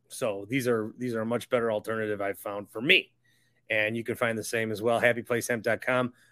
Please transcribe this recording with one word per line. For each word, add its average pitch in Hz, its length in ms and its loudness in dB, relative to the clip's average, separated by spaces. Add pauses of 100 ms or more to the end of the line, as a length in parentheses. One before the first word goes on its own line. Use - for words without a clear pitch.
So 101 420 -4
these 123 180 0
are, 113 300 0
these 123 160 -4
are 113 80 -2
a 110 40 -2
much 117 240 -2
better 117 220 2
alternative 107 500 -2
I've 98 180 -4
found 101 320 -8
for 110 100 -8
me. 165 300 4 (580)
And 107 260 2
you 113 80 -2
can 113 120 -2
find 113 220 0
the 104 60 -4
same 113 280 -2
as 101 100 -6
well, 117 180 2
happy 120 220 4
place 117 260 -2
hemp 113 160 -2
dot 110 180 0
com. 127 320 0 (180)